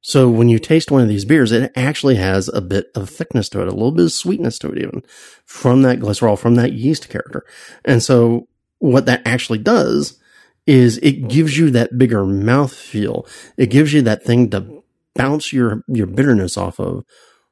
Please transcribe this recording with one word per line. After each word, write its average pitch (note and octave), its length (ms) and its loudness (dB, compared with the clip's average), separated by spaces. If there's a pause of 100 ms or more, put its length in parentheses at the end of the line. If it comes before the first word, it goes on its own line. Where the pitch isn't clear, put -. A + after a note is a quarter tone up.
So C3 280 2
when A#2 180 4
you A2+ 120 4
taste D#3+ 320 0
one C3+ 100 4
of A2+ 80 4
these G#2 160 -2
beers, B2 260 2
it A#2 240 -2
actually C3+ 400 0
has F#2+ 320 0
a - 140 -6
bit F#2+ 340 -4
of G2 140 -8
thickness - 400 -6
to G2 120 -6
it, F#2 60 -4
a F#2 40 -6
little G2+ 200 -2
bit E3+ 140 2
of E3 80 0
sweetness E3+ 460 -6
to - 120 -10
it - 60 -8
even, - 260 -8 (420)
from C3 360 2
that B2+ 180 2
glycerol, G#2 400 -2
from A#2+ 160 2
that A#2+ 160 2
yeast C#3 380 -4
character. - 360 -10 (380)
And B2 180 2
so A#2 460 2 (320)
what C3 280 0
that B2 180 0
actually A#2 340 -4
does D3 580 -2 (480)
is B2 340 4
it C#3 280 0
gives C#3+ 300 0
you D#3+ 140 2
that B2+ 260 -2
bigger A#2 260 2
mouthfeel. G#2 1040 -2 (300)
It - 140 2
gives C#3+ 200 4
you D3+ 120 2
that G#2+ 200 -2
thing A#2+ 280 2
to G2 320 -8 (320)
bounce C#3+ 360 -4
your, A#2 380 -2
your A2+ 180 -2
bitterness G2+ 500 0
off F#2 220 -8
of F2+ 240 -8 (480)